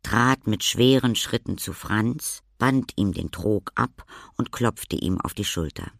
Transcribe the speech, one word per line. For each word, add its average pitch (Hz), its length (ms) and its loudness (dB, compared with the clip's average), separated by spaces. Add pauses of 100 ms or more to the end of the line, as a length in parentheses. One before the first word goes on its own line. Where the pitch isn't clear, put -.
trat 123 440 2
mit 107 180 -2
schweren 123 500 4
Schritten - 440 -4
zu - 160 -8
Franz, 110 680 -2 (140)
band 131 400 2
ihm 98 160 2
den 82 180 -6
Trog 101 440 -2
ab - 320 -4 (320)
und 120 120 -2
klopfte - 460 -2
ihm 92 240 -2
auf - 140 -6
die 104 100 -4
Schulter. - 560 -6